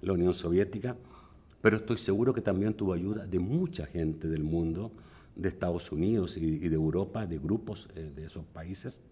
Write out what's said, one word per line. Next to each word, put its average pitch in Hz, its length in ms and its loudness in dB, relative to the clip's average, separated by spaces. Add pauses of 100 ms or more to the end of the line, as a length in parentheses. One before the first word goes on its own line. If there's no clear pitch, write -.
la 92 100 0
Unión 90 220 4
Soviética, 98 640 0 (640)
pero 107 160 8
estoy 110 180 0
seguro 110 380 2
que 113 80 0
también 101 320 2
tuvo 101 180 0
ayuda 98 340 -2
de 92 140 0
mucha 113 460 0
gente 80 420 -2
del 78 160 -2
mundo, 82 480 0 (460)
de 92 100 -2
Estados 87 460 -2
Unidos 92 420 2
y, 80 60 -4
y 80 260 0
de 80 80 2
Europa, 87 500 0
de 85 120 -4
grupos, 101 580 -4
eh, 80 180 -10
de 76 120 -12
esos 80 180 -12
países 87 560 -12 (120)